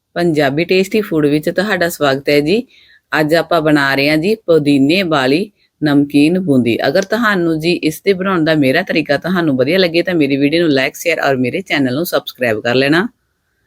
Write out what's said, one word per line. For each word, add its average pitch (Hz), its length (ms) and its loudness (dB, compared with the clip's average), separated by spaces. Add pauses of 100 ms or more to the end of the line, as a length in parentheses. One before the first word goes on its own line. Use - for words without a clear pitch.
(140)
ਪੰਜਾਬੀ 151 500 0
ਟੇਸਟੀ 190 360 0
ਫੂਡ 160 260 -2
ਵਿੱਚ 151 240 0
ਤੁਹਾਡਾ 185 380 -2
ਸਵਾਗਤ 139 400 -2
ਹੈ 147 120 4
ਜੀ। 190 260 -2 (540)
ਅੱਜ 151 140 0
ਆਪਾਂ 165 260 0
ਬਣਾ 147 340 2
ਰਹੇ 139 160 0
ਹਾਂ 156 60 2
ਜੀ 185 180 0
ਪੁਦੀਨੇ 151 680 2
ਵਾਲੀ 151 480 0 (320)
ਨਮਕੀਨ 143 560 2
ਬੂੰਦੀ। 131 380 2 (100)
ਅਗਰ 170 160 0
ਤੁਹਾਨੂੰ 196 580 -2
ਜੀ 170 120 0
ਇਸ - 300 -4
ਦੇ 196 100 0
ਬਣਾਉਣ 180 320 0
ਦਾ 160 100 2
ਮੇਰਾ 143 280 2
ਤਰੀਕਾ 156 340 -2
ਤੁਹਾਨੂੰ 160 400 -2
ਵਧੀਆ 139 220 0
ਲੱਗੇ 170 240 0
ਤਾਂ 180 120 -2
ਮੇਰੀ 143 220 0
ਵੀਡੀਓ 156 320 0
ਨੂੰ 139 80 2
like, 135 180 -2
ਸ਼ੇਅਰ 165 260 -4
ਔਰ 139 160 0
ਮੇਰੇ 127 240 -2
ਚੈਨਲ 139 340 -2
ਨੂੰ 165 120 -4
ਸਬਸਕ੍ਰਾਈਬ 120 540 -4
ਕਰ 120 140 -2
ਲੈਣਾ। 147 340 2 (580)